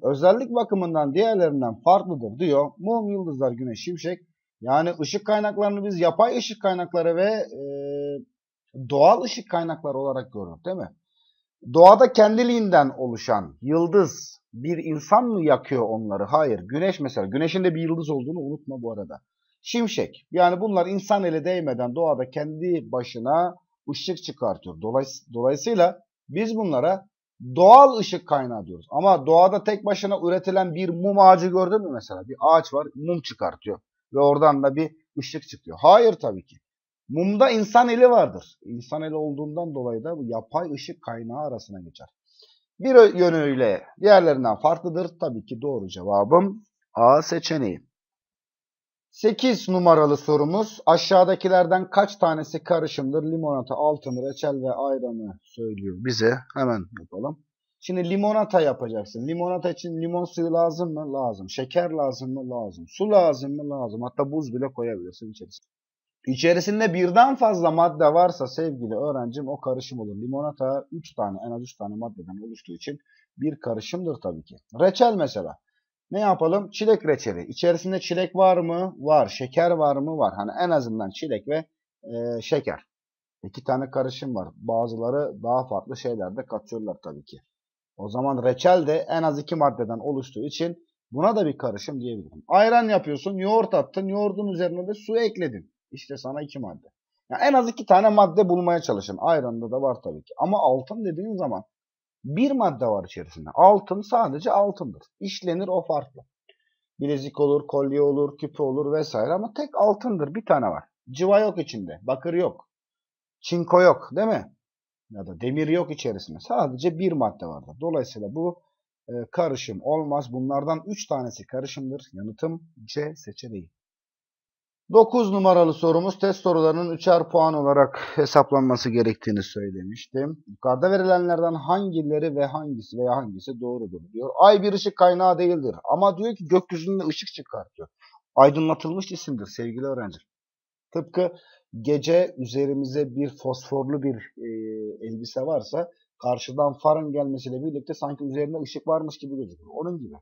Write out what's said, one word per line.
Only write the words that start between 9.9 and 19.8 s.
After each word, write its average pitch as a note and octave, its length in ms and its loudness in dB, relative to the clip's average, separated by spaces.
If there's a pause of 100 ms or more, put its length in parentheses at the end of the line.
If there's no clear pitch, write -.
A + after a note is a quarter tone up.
olarak C3 340 -6
gördük F2 320 -12
değil F#3 120 -6
mi? C3 120 -10 (840)
Doğada G3+ 380 12
kendiliğinden G#3+ 840 4
oluşan A2+ 640 -4
yıldız E3 800 0 (120)
bir D#3 320 -6
insan D#3+ 400 2
mı G#3+ 200 -2
yakıyor C3 380 2
onları? G#2+ 420 -4
Hayır. B2 360 0
Güneş D3+ 400 -4
mesela. B2+ 260 -6
Güneşin D#3+ 380 -2
de F3 100 0
bir E3 80 -4
yıldız E3 280 -4
olduğunu C#3+ 280 -6
unutma C#3 440 -10
bu A2+ 100 -8
arada. G2+ 280 -12 (420)
Şimşek. - 680 -4